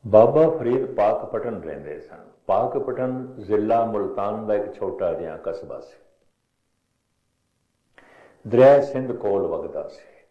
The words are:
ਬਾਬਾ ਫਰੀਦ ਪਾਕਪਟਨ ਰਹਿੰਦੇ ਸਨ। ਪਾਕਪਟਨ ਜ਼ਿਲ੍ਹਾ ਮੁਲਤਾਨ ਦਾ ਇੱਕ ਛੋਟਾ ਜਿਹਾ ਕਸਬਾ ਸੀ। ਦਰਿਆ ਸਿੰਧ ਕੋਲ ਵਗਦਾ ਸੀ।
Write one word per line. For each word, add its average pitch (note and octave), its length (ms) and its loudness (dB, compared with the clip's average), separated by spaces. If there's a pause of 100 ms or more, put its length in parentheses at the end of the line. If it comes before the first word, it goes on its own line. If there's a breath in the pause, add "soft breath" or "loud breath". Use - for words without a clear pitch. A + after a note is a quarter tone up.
ਬਾਬਾ B2+ 440 8
ਫਰੀਦ B2+ 440 -2
ਪਾਕਪਟਨ G#2+ 680 -2
ਰਹਿੰਦੇ D2+ 380 -12
ਸਨ। - 240 -20 (220)
ਪਾਕਪਟਨ B2+ 920 -4
ਜ਼ਿਲ੍ਹਾ G#2+ 460 0
ਮੁਲਤਾਨ G#2+ 640 -4
ਦਾ G#2+ 80 0
ਇੱਕ - 200 -4
ਛੋਟਾ F#2 380 -4
ਜਿਹਾ D#2+ 240 -8
ਕਸਬਾ D2 440 -12
ਸੀ। - 160 -20 (2500 soft breath)
ਦਰਿਆ C3 320 8
ਸਿੰਧ C3 320 -6
ਕੋਲ G2+ 340 -2
ਵਗਦਾ D#2+ 420 -8
ਸੀ। - 420 -20